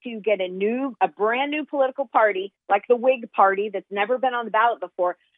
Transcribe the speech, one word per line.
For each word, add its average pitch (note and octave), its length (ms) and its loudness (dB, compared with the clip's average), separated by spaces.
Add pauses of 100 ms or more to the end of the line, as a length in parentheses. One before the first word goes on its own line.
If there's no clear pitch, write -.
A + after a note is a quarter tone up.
to A#3 160 -10
get G3+ 220 0
a F#3 80 -4
new, A3+ 500 -4
a F#3 80 4
brand A3+ 420 -2
new D4 160 -4
political C4+ 420 -2
party, G3 440 0 (160)
like G3+ 220 0
the B3 80 4
Whig A#3 340 0
Party G3 420 2
that's F#3+ 160 -10
never G#3 280 -2
been B3 160 -2
on A#3+ 100 -4
the G#3+ 80 -10
ballot A3 300 2
before, F3 340 -4 (220)